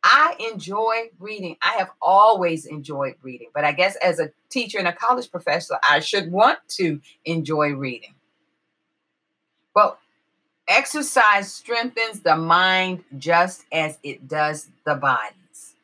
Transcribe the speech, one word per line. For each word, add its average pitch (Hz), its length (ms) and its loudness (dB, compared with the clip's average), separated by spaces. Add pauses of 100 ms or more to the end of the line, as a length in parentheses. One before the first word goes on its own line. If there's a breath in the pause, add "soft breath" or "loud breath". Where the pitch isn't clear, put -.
I 294 340 4 (160)
enjoy 220 680 -4
reading. 190 420 -12
I 196 120 -2
have 190 180 -2 (100)
always 185 640 4
enjoyed 139 560 -8
reading, 127 320 -16
but 147 120 -2
I 156 80 0
guess 190 240 0
as - 220 0
a 165 120 -4 (180)
teacher 220 300 -6
and 180 80 -2
a 175 60 -4
college 247 360 -2
professor, 160 480 -4 (100)
I 147 120 4
should 170 320 -4
want 226 260 4 (120)
to 160 320 -4 (240 soft breath)
enjoy 151 480 -2
reading. 135 420 -10 (1600)
But - 260 4 (720)
exercise 214 840 2
strengthens 226 680 -6
the 160 160 4
mind 185 680 2 (140)
just 170 560 0
as 151 280 -4
it 135 260 -14
does 151 420 -4 (160)
the 147 100 0
bodies. - 880 -6